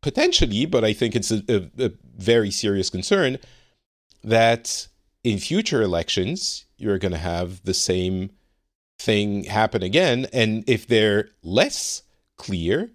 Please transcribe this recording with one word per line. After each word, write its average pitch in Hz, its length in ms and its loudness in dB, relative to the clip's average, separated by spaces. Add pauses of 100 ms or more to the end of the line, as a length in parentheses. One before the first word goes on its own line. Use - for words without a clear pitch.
potentially, 190 640 0
but 139 180 2
I 107 100 2
think 113 220 -2
it's 107 160 -2
a, 104 160 0
a, 98 220 0 (160)
a 107 60 -2 (260)
very 104 340 2
serious 101 380 0
concern 135 480 0 (840)
that 113 640 2 (360)
in 107 140 2
future 160 440 0
elections, 95 840 -2 (120)
you're 101 200 -2
gonna 90 200 -2
have 87 460 -6
the 95 100 -4
same 92 580 -2 (680)
thing 104 480 0
happen 104 380 0
again. 131 500 2
And 110 340 0
if 113 200 0
they're 107 420 4 (140)
less - 600 0 (340)
clear 98 580 -2